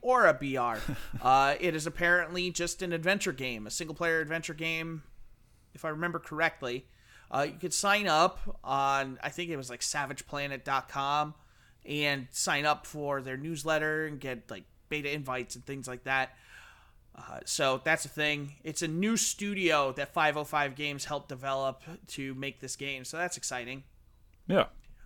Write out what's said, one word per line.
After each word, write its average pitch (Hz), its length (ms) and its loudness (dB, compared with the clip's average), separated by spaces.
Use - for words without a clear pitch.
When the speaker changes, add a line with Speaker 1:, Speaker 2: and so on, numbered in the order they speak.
Speaker 1:
or 247 260 8
a 156 60 10
B 135 240 -2
R. 120 260 0
Speaker 2:
<laughs> - 60 -2
Speaker 1:
Uh, 135 400 8
it 175 140 4
is 156 120 -4
apparently 175 640 2
just 170 320 -2
an 175 100 -2
adventure 180 380 2
game, 127 340 -6
a 110 60 -10
single 160 240 -6
player 165 240 2
adventure 160 340 -4
game, 160 480 -4
if - 120 -12
I 160 40 -2
remember 165 300 -2
correctly. 147 680 0
Uh, 143 180 2
you - 80 -10
could 175 160 -4
sign 202 320 4
up 180 580 4
on, 139 600 2
I 147 60 -4
think 170 200 -6
it 160 80 -4
was, 131 120 -8
like, 120 120 -12
savage 139 460 -4
planet 143 380 -6
dot 135 240 0
com 147 440 0
and 143 460 0
sign 151 340 0
up 151 200 2
for 143 360 -4
their 131 160 -6
newsletter 156 680 0
and 147 140 -8
get, 127 320 -8
like, 95 140 -12
beta 147 220 -4
invites 131 440 -4
and 123 100 -16
things 139 220 -10
like 123 160 -10
that. 131 320 0
Uh, - 300 -14
so 135 380 2
that's 160 220 2
a 147 40 -10
thing. 147 540 -2
It's 156 180 -6
a 170 60 0
new 190 300 2
studio 165 760 2
that 139 200 -6
five 151 240 4
oh 151 60 0
five 143 320 0
Games 143 300 -4
helped 143 240 -6
develop 135 520 -2
to 135 260 -8
make 139 240 -8
this 131 160 -10
game. 139 300 -8
So 160 120 -10
that's 175 200 -4
exciting. 127 460 -6
Speaker 2:
Yeah. 180 180 4